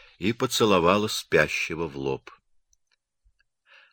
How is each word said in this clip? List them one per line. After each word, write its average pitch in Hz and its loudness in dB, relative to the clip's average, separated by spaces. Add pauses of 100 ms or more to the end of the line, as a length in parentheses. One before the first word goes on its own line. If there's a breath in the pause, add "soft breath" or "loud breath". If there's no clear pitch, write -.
(180 loud breath)
и 98 -2
поцеловала 104 2
спящего 80 -2
в 71 -14
лоб. 67 -6 (1600 soft breath)